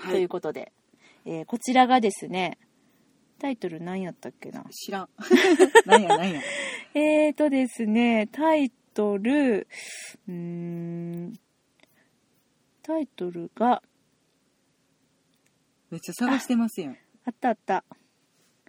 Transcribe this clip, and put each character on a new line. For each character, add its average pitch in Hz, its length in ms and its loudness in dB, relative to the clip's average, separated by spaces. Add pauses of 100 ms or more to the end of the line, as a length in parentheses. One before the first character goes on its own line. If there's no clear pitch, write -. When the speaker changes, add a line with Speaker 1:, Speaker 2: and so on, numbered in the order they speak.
Speaker 1:
と - 80 0
い 185 80 2
う 175 40 -6
こ 185 120 -8
と 156 100 -4
で、 123 80 -14
Speaker 2:
は 117 60 -12
い。 - 60 -20 (560)
Speaker 1:
え 160 140 -8
ー、 160 40 -12
こ 240 120 -6
ち 247 160 -4
ら 254 140 6
が 254 140 4
で 208 100 2
す - 160 -14
ね、 185 300 -6 (840)
タ 277 100 -6
イ 247 80 -6
ト 185 120 -8
ル 165 120 -10
何 185 220 -6
や 170 80 -8
っ - 20 -20
た - 160 -16
っ - 40 -12
け - 180 -18
な？ - 180 -16
Speaker 2:
知 - 220 -14
ら 196 120 -8
ん。 - 60 -16 (420)
<laughs> 370 340 8
何 427 180 6
や、 - 140 4
何 196 160 -2
や。 262 80 -6 (260)
Speaker 1:
<laughs> - 260 -12
え 302 360 4
ー 285 40 -2
と 302 160 2
で 262 180 2
す 233 180 -6
ね、 220 460 2
タ 311 240 2
イ 277 160 2 (220)
ト 208 240 0
ル、 247 500 0 (600)
う 185 40 -10
ー - 20 -8
ん、 170 1000 -8 (1500)
タ 320 180 -4
イ 285 80 -2
ト 180 220 -8
ル 170 260 -10
が、 240 260 2 (2000)
Speaker 2:
め 165 80 -12
っ - 40 -14
ち 180 100 -12
ゃ - 20 -14
探 254 260 -2
し - 80 -8
て 247 80 0
ま 226 140 0
す - 120 -10
や 139 100 -10
ん。 - 20 -16
Speaker 1:
あ、 - 20 -16 (300)
あ 247 60 -8
っ - 20 -20
た - 160 -2
あ - 40 4
っ - 120 -4
た。 185 180 0 (840)